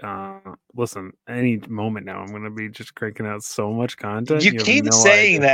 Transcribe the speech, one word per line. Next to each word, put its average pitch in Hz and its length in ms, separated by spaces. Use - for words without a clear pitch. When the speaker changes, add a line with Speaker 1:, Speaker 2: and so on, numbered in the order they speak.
Speaker 1:
Uh, 143 360
listen, 101 380
any 123 260
moment 107 360
now, 95 140
I'm 98 140
gonna 107 160
be 110 180
just 107 280
cranking 107 300
out 104 200
so 107 260
much 117 260
content. 117 460
Speaker 2:
You 202 80
Speaker 1:
You - 60
have 220 100
Speaker 2:
keep 277 180
Speaker 1:
no - 60
Speaker 2:
saying 208 460
Speaker 1:
idea. 143 160